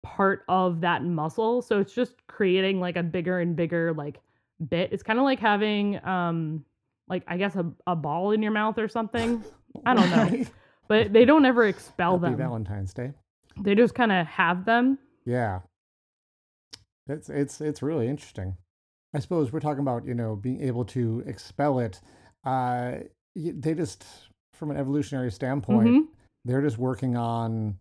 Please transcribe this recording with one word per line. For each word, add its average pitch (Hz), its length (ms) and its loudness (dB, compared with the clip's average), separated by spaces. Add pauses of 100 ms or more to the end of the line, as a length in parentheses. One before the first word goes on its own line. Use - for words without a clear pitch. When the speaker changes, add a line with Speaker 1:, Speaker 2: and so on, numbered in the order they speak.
Speaker 1:
part - 440 0
of 180 340 2
that 170 220 0
muscle. 175 580 -2
So 214 180 0
it's - 140 -2
just 247 200 -2 (140)
creating, 190 520 0
like, 180 160 -4
a 175 80 -2
bigger 175 360 -2
and 170 160 0
bigger, 165 380 0
like, 147 280 -8 (480)
bit. 170 240 -2
It's 196 100 -6
kinda 226 180 0
like 269 180 2
having, 208 680 0
um, 165 580 -2 (460)
like, 185 180 -4
I 170 80 -6
guess 196 220 -2
a, 170 120 -2 (180)
a 175 80 0
ball 160 360 -2
in 214 100 2
your 214 120 0
mouth 214 240 0
or 226 100 -2
something. 226 560 -2 (220)
Speaker 2:
<laughs> - 200 -12
Speaker 1:
I 247 100 4
don't 196 160 6
know. 220 160 4
Speaker 2:
Okay. 233 200 -2 (400)
Speaker 1:
But 214 240 4
they 226 140 10
don't 294 200 8
ever 240 200 6
expel 185 540 0
Speaker 2:
Happy 170 120 0
Speaker 1:
them. 117 60 -2
Speaker 2:
Valentine's 104 560 -4
Day. 127 180 -8 (480)
Speaker 1:
They 202 160 2
just 226 200 6
kinda 202 280 2
have 180 400 0
them. 247 340 4 (280)
Speaker 2:
Yeah. 117 340 -2 (1500)
It's, 151 220 -10
it's, 143 320 -4
it's 151 200 -6
really 139 260 -2
interesting. 98 480 -8 (580)
I 143 60 -2
suppose 151 320 -2
we're 156 100 -4
talking 147 200 -2
about, 123 240 -2
you 127 80 -6
know, 113 220 -4
being 117 260 -6
able 123 240 -4
to 117 400 -4
expel 139 540 -2
it. 113 220 -6 (440)
Uh, 123 500 -2 (400)
y-, 170 200 -6
they 156 180 -4
just, - 300 -6 (500)
from 147 180 -8
an 143 60 -6
evolutionary 139 540 -2
standpoint, 147 560 2
Speaker 1:
Mm-hmm. 254 140 6 (440)
Speaker 2:
they're 127 160 0
just 139 160 0
working 127 380 -2
on 113 640 -4